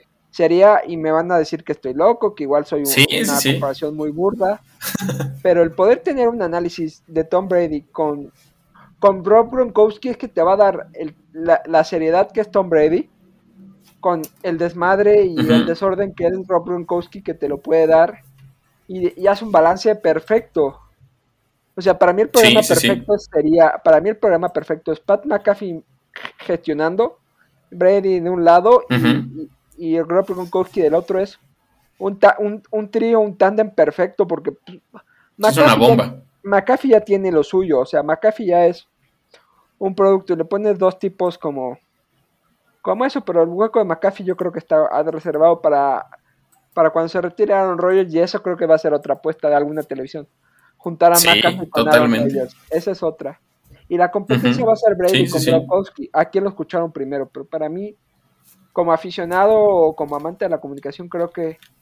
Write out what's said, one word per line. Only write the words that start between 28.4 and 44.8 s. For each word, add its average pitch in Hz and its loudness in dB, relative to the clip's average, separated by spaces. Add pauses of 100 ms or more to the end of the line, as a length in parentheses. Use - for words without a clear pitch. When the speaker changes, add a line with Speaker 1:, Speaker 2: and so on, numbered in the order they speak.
Speaker 1:
lado 180 6
y, 123 0
Speaker 2:
Ujú. - -2 (280)
Speaker 1:
y, 165 -6
y 165 0
Rob 175 0
Gronkowski 180 -6
del 156 2
otro, 185 -2
es 202 -6 (580)
un 196 -8
ta-, 202 4
un, 208 -8 (100)
un 214 -8
trío, 226 0
un 208 -4
tándem 208 0
perfecto, 175 -2
porque, 165 -6
pues, - -16 (580)
Speaker 2:
Es 113 0
una 160 6
Speaker 1:
McAfee - 6
ya, 110 6
Speaker 2:
bomba. 113 2 (200)
Speaker 1:
McAfee 202 0
ya 220 6
tiene 196 -2
lo 156 4
suyo, 175 0
o 131 0
sea, 143 -2
McAfee 214 -2
ya 175 4
es 175 -2 (920)
un 190 -4
producto, 196 2
y - -4
le 160 -4
pones 202 -2
dos 185 -2
tipos 180 -4
como, 131 -8 (1040)
como 208 -2
eso, 269 -4
pero 170 0
el 165 2
hueco 220 -2
de 208 2
McAfee 190 -4
yo 180 -4
creo 180 -6
que 170 -10
está 156 0